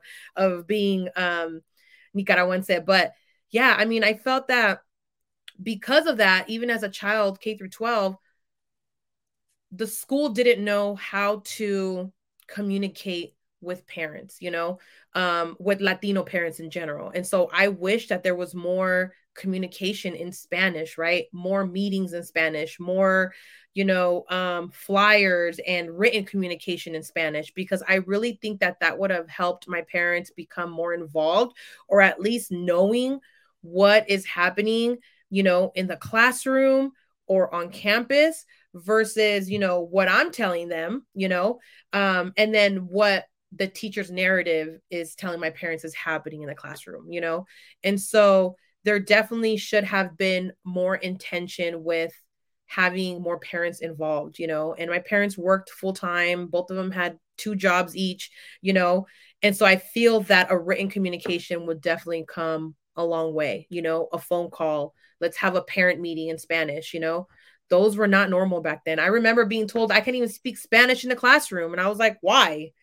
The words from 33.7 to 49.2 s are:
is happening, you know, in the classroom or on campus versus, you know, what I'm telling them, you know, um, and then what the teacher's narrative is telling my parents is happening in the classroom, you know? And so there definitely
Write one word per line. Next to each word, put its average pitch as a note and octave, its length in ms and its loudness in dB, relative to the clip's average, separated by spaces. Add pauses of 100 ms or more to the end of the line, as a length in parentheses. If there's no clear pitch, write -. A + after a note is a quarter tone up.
is G3 160 0
happening, A3 760 0 (300)
you F#3+ 140 0
know, F#3 320 2
in F#3 120 -2
the F3 100 -6
classroom C4+ 920 2 (360)
or F#3 260 2
on F3 180 -4
campus A#3+ 720 2 (300)
versus, G#3 760 0
you G#3 80 -4
know, F3+ 240 2
what F3+ 260 2
I'm B3 240 4
telling F3 380 -4
them, F3 460 -6
you F#3+ 140 -2
know, F#3 300 0 (340)
um, F#3+ 440 2
and G#3+ 160 4
then G3 340 4
what G3 380 2 (320)
the F#3+ 100 -2
teacher's G3 440 -10
narrative E3+ 680 0 (100)
is E3+ 260 -8
telling F3 240 -8
my D#3+ 100 -4
parents D#3+ 360 -8
is D#3+ 100 -12
happening D#3 460 -8
in D3 80 -12
the C#3+ 60 -10
classroom, D#3+ 540 -16
you E3+ 120 -6
know? E3 240 -4 (380)
And G3 160 0
so F#3+ 580 4 (260)
there G#3 160 2
definitely A3 560 2